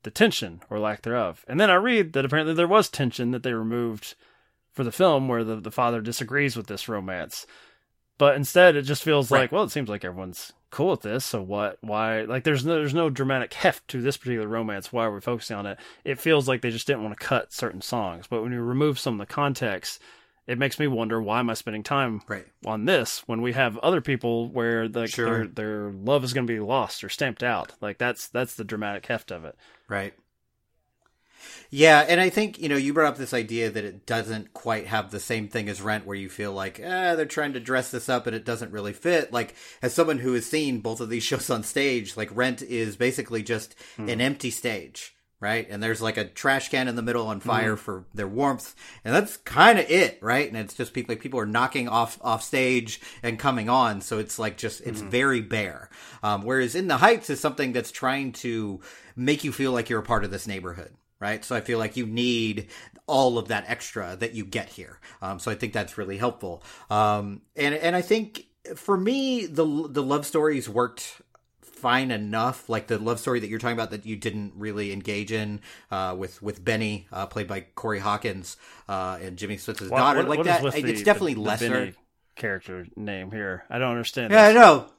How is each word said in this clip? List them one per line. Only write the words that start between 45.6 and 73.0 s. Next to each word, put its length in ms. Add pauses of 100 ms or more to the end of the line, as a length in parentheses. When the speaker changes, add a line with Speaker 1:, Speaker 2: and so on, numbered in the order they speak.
Speaker 2:
And 120
there's, 200
like, 160
a 80
trash 440
can 180
in 80
the 60
middle 260
on 120
fire 360
Speaker 1:
Hmm. 40
Speaker 2:
for 320
their 160
warmth, 460 (300)
and 100
that's 240
kinda 540
it, 280
right? 280
And 100
it's 160
just 180
people, 220
like, 80
people 180
are 60
knocking 420
off, 320
off 220
stage 580 (220)
and 160
coming 320
on, 320
so 160
it's, 220
like, 180
just, 240
it's 180
Speaker 1:
Hmm. 80
Speaker 2:
very 320
bare. 480 (340)
Um, 200
whereas 320
In 140
the 100
Heights 320
is 100
something 320
that's 200
trying 400
to 480 (360)
make 280
you 80
feel 200
like 160
you're 120
a 20
part 220
of 80
this 160
neighborhood. 420 (320)
Right? 220
So 100
I 60
feel 180
like 200
you 80
need 600 (380)
all 300
of 120
that 200
extra 480
that 160
you 140
get 240
here. 300 (200)
Um, 180
so 120
I 40
think 200
that's 240
really 180
helpful. 460 (260)
Um, 540 (120)
and, 200
and 200
I 60
think 460 (280)
for 220
me, 480
the, 220 (240)
the 120
love 220
stories 420
worked 540 (400)
fine 500
enough. 600
Like 160
the 120
love 220